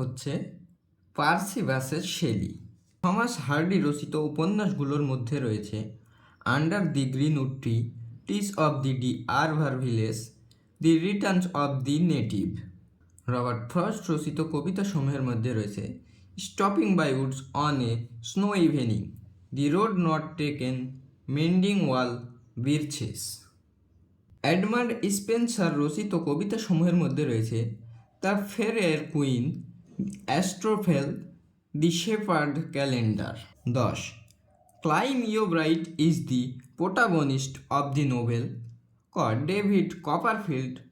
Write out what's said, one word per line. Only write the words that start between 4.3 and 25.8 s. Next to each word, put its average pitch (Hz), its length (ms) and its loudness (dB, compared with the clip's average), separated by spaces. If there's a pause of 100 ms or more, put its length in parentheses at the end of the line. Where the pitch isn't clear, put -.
উপন্যাসগুলোর 151 800 0
মধ্যে 131 260 -2 (100)
রয়েছে 107 320 -2 (760)
আন্ডার 165 280 2 (120)
দি 135 100 2 (100)
গ্রিনউড 139 380 2 (100)
ট্রি, 113 140 0 (500)
টিস 202 200 0 (180)
অফ 147 80 4 (120)
দি 135 80 2 (100)
ডি 123 80 0 (300)
আরভার 151 340 0 (100)
ভিলেজ, 113 340 0 (600)
দি 160 120 6 (140)
রিটার্নস 196 380 2 (180)
অফ 139 80 2 (160)
দি 143 100 2 (180)
নেটিভ। 104 340 0 (840)
রবার্ট 123 300 -2 (100)
ফ্রস্ট 196 300 -2 (100)
রচিত 151 260 -2 (160)
কবিতাসমূহের 143 760 0
মধ্যে 117 280 0
রয়েছে 101 280 -4 (600)
স্টপিং 202 440 0 (100)
বাই 151 120 2 (120)
উডস 131 160 -4 (280)
অন 143 100 2 (140)
এ - 20 2 (360)
স্নো 202 200 2 (180)
ইভিনিং, 123 360 2 (540)
দি 139 180 2
রোড 208 200 4 (120)
নট 156 180 2 (160)
টেকেন, 131 360 -2 (600)
মেন্ডিং 180 400 4 (120)
ওয়াল, 127 220 2 (540)
বির্চেস। 135 560 -2 (1300)
এডমান্ড 226 380 2 (260)
স্পেন্সার 220 540 0 (120)